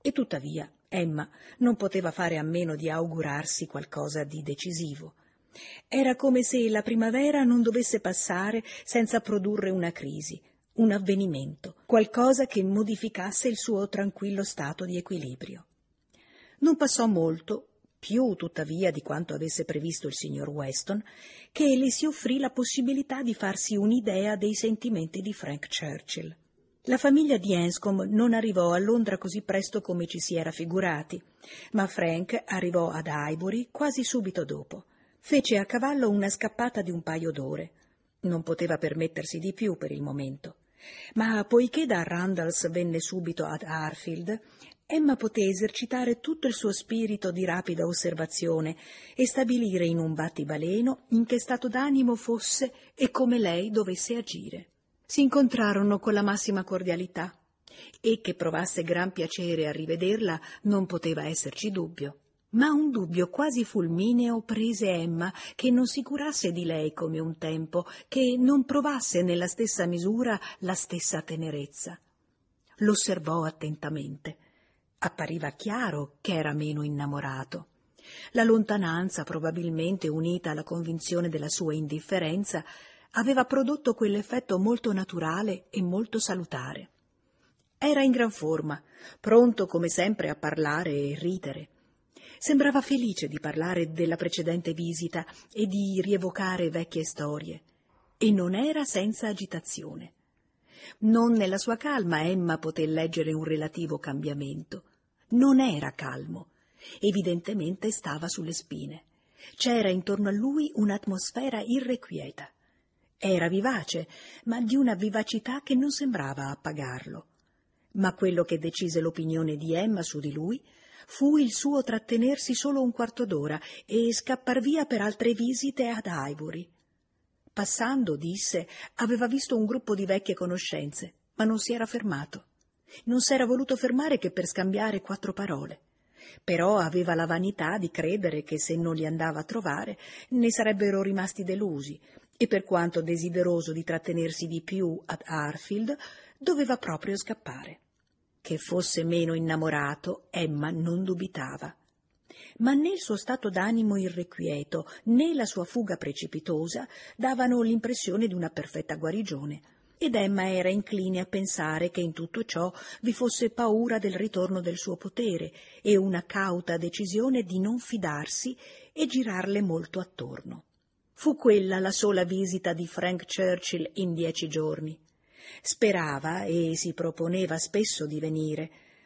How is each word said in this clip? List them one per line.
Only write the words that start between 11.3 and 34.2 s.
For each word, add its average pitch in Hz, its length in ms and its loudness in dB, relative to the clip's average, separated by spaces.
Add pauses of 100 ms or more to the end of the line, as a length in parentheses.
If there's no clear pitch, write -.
qualcosa 240 600 6
che 208 180 2
modificasse 202 840 0
il 220 80 0
suo 202 320 0
tranquillo 196 560 -2
stato 160 400 -6
di 180 100 -4
equilibrio. 151 720 -8 (920)
Non 311 200 4
passò 247 280 2
molto, 165 600 0 (320)
più 226 360 2
tuttavia 165 540 -2
di 147 120 -2
quanto 156 320 -4
avesse 160 320 -4
previsto 156 420 -4
il 135 80 -6
signor 143 340 -6
Weston, 147 540 -4 (480)
che 277 240 4
le 254 160 4
si - 140 0
offrì 269 340 0
la 262 100 0
possibilità 269 720 -2
di 240 120 0
farsi 196 420 -2
un'idea 208 600 2
dei 208 180 0
sentimenti 214 640 -2
di 196 140 -4
Frank 147 340 -8
Churchill. 160 680 -8 (480)
La 254 140 4
famiglia 285 400 8
di 190 160 0
Anscombe 190 540 2
non 226 260 6
arrivò 185 380 4
a 180 80 4
Londra 208 380 4
così 196 240 -6
presto 196 400 -2
come 175 260 -2
ci 170 120 -8
si 170 180 -2
era 160 120 -2
figurati, 165 720 -2 (520)
ma 196 140 2
Frank 175 580 0
arrivò 175 440 0
ad 160 180 -6
Highbury 160 640 -2
quasi 269 360 -2
subito 185 400 -2